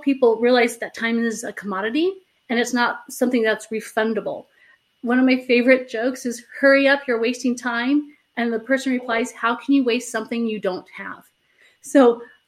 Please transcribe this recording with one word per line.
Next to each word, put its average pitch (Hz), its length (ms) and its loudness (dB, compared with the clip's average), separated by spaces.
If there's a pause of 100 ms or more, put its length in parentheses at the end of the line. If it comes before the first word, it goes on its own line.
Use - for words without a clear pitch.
people 254 320 4
realize 240 420 2
that - 160 -12
time 233 240 -2
is 226 240 -4
a 208 100 -10
commodity 220 600 -4 (360)
and 240 120 0
it's 240 140 -2
not 240 260 0 (100)
something 247 320 0
that's 220 260 -2
refundable. 214 760 -4 (560)
One 247 160 0
of 262 60 4
my 254 140 4
favorite 254 500 2
jokes 254 380 -6
is, 233 180 -8 (160)
"Hurry 277 260 6
up, 277 220 2
you're 226 120 -2
wasting 240 360 -2
time." 247 580 -2 (220)
And 233 160 -2
the 220 80 -4
person 262 320 -2
replies, 247 400 -2
"How 240 240 -2
can 277 180 0
you 277 80 6
waste 247 300 -2
something 233 340 -4
you 214 140 -4
don't 185 260 -4 (100)
have?" 190 280 -14 (560)
So 240 420 4 (260)